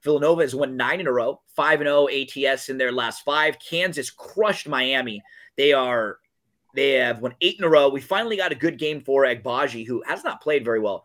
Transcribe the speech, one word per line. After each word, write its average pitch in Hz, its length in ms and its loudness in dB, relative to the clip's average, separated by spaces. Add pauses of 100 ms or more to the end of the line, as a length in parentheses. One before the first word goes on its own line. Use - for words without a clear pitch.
Villanova 151 380 2
has 131 120 -2
won 131 220 -4
nine 135 240 -2
in 160 80 -4
a 127 40 2
row, 123 280 -2 (160)
five 151 240 2
and 147 80 -2
oh 143 200 4
A 135 180 -4
T 135 200 -4
S 135 220 -2
in 131 100 -6
their 127 140 0
last 117 320 -4
five. 151 340 0
Kansas 165 500 -4
crushed - 600 -4
Miami. 127 520 -2 (360)
They 143 160 6
are, 123 460 0 (580)
they 139 160 4
have 120 260 2
won 123 220 -6
eight 185 180 0
in 190 60 -2
a 165 40 2
row. 143 200 8
We 139 120 -2
finally 220 360 -2
got 180 160 -2
a - 20 -6
good 139 240 -2
game 151 220 -4
for 135 240 2
Agbaji, 120 600 -2
who 120 220 -6
has 170 160 -6
not - 180 -6
played 147 240 0
very 117 140 0
well 101 260 -4